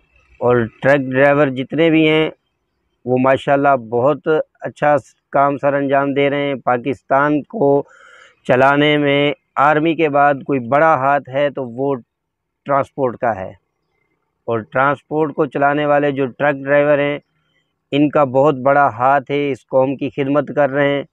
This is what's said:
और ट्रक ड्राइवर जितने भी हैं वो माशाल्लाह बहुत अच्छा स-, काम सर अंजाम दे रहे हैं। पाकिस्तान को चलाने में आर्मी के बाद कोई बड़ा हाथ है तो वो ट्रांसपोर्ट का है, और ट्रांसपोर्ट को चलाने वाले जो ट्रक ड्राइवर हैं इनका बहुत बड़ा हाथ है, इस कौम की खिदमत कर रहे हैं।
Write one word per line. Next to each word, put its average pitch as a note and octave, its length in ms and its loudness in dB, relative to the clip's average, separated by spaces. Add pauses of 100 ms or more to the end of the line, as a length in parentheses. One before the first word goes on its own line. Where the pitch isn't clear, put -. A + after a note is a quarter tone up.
(400)
और A#2+ 260 0 (160)
ट्रक C#3 200 2
ड्राइवर C#3 480 2
जितने C3+ 400 -2
भी D#3+ 160 4
हैं D#3 260 0 (720)
वो B2 140 0
माशाल्लाह C#3 580 2
बहुत A#2+ 520 -2
अच्छा D3 680 -2
स-, - 180 -8 (180)
काम C#3+ 240 2
सर C#3 180 -2
अंजाम C#3 400 0
दे C#3+ 140 0
रहे C#3+ 180 -2
हैं। C#3 140 -6
पाकिस्तान C#3 840 -2
को C#3+ 440 0 (600)
चलाने C#3+ 520 4
में C#3+ 360 0 (260)
आर्मी D3+ 340 2
के D#3 160 0
बाद C#3+ 320 2
कोई C#3+ 160 -4 (100)
बड़ा D3+ 280 2
हाथ C3+ 320 -2
है C#3 220 -2
तो C3 160 -8
वो C3 280 -4
ट्रांसपोर्ट - 1200 -6
का A#2 160 -2
है, G2 200 -12 (960)
और A#2 140 -4
ट्रांसपोर्ट C#3+ 720 -4
को D#3 140 -2
चलाने D3 380 -2
वाले D3 260 0
जो C3+ 160 -2
ट्रक C#3+ 280 -2
ड्राइवर C#3+ 440 0
हैं C#3+ 200 -4 (720)
इनका D3 340 2
बहुत C3 360 2
बड़ा C#3 280 2
हाथ B2+ 400 0
है, C#3+ 200 -2
इस - 140 -8
कौम C3 320 0
की C3+ 140 -6
खिदमत C#3 460 -2
कर C#3+ 140 2
रहे C#3+ 180 0
हैं। C#3+ 240 -2